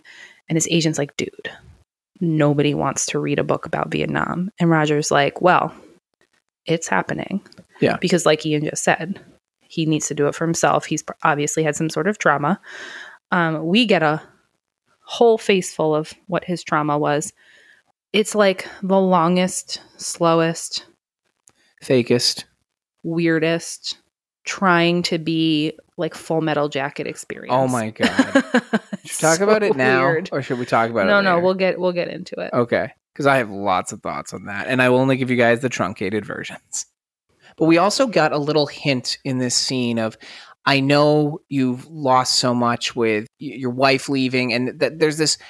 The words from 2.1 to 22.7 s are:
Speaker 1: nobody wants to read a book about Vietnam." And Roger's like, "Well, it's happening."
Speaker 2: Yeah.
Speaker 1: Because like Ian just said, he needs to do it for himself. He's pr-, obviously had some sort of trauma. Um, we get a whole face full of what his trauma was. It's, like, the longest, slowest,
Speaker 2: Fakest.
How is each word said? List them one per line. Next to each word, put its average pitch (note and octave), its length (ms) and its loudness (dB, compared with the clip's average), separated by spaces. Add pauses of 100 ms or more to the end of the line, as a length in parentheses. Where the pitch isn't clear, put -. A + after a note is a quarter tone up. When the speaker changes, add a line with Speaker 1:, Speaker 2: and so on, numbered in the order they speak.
Speaker 1:
nobody D3 520 2
wants D3 340 -4
to D3+ 120 -4
read D3 180 -2
a - 60 0
book - 220 -4
about D#3 260 -6
Vietnam." D#3 580 -2 (100)
And E3+ 120 2
Roger's D3+ 400 2
like, C#3+ 300 0
"Well, E3+ 320 4 (920)
it's E3 220 -2
happening." - 540 -2 (400)
Speaker 2:
Yeah. - 200 2
Speaker 1:
Because F3 240 2
like D#3 200 2
Ian D3+ 200 0
just - 180 -6
said, F3+ 360 0 (500)
he E3 160 -4
needs D3+ 220 0
to - 80 -6
do D3 120 0
it C#3+ 60 -2
for - 120 -6
himself. D3 400 2
He's - 180 -6
pr-, - 100 -12 (100)
obviously D3+ 400 0
had D3+ 120 0
some D#3+ 160 -2
sort D#3 160 -2
of G#3 100 -2
trauma. D3 420 0 (720)
Um, D#3+ 360 0
we E3+ 180 2
get F#3+ 160 2
a D3+ 180 2 (840)
whole A3+ 360 4
face F#3+ 380 0
full D#3 200 0
of D#3 180 -4 (140)
what F3+ 160 -2
his F3 200 -6
trauma D3+ 340 0
was. D3 340 -2 (840)
It's, G#3 200 0
like, G3 340 2 (140)
the F#3+ 180 2
longest, F3+ 800 2 (180)
slowest, - 880 0 (1000)
Speaker 2:
Fakest. B2 640 0 (580)